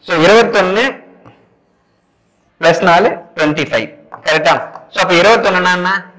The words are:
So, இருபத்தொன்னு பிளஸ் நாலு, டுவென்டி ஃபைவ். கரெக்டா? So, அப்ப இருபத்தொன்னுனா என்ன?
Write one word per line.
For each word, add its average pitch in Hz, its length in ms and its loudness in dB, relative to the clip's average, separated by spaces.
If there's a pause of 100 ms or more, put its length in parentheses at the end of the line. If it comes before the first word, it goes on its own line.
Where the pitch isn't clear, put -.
So, 175 180 -4
இருபத்தொன்னு 208 600 2 (1800)
பிளஸ் 165 300 2
நாலு, 180 200 4 (260)
டுவென்டி 151 340 -2
ஃபைவ். 113 180 -4 (400)
கரெக்டா? 156 260 2 (380)
So, - 120 -10
அப்ப 180 180 -2
இருபத்தொன்னுனா 185 580 2
என்ன? 185 140 -4 (240)